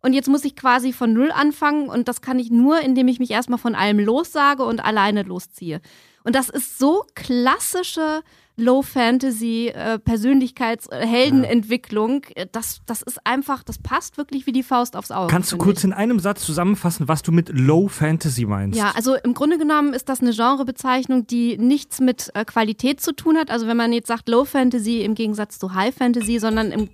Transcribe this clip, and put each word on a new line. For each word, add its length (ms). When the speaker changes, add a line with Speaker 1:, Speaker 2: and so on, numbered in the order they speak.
Speaker 1:
Und 120
jetzt 160
muss 160
ich 100
quasi 380
von 200
Null 180
anfangen 580
und 180
das 140
kann 160
ich 140
nur, 300
indem 260
ich 100
mich 140
erstmal 260
von 160
allem 240
lossage 640
und 220
alleine 380
losziehe. 580
Und 120
das 140
ist 280
so 280
klassische 1040
Low-Fantasy, 1160
äh, 260
Persönlichkeits-, 920
äh, 160
Heldenentwicklung. 1120
Speaker 2:
Ja. 80
Speaker 1:
Äh, 80
das, 340
das 160
ist 240
einfach, 380
das 160
passt 380
wirklich 280
wie 60
die 120
Faust 320
aufs 160
Auge, 200
Speaker 2:
Kannst 200
du 40
Speaker 1:
finde 100
Speaker 2:
kurz 140
Speaker 1:
ich. 60
Speaker 2:
in 80
einem 260
Satz 260
zusammenfassen, 600
was 160
du 80
mit 180
Low-Fantasy 960
meinst? 320
Speaker 1:
Ja, 180
also 200
im 180
Grunde 240
genommen 360
ist 160
das 120
eine 120
Genrebezeichnung, 920
die 300
nichts 420
mit, 360
äh, 100
Qualität 560
zu 140
tun 220
hat. 120
Also 180
wenn 100
man 160
jetzt 140
sagt 220
Low-Fantasy 720
im 140
Gegensatz 420
zu 160
High-Fantasy, 680
sondern 320
im 220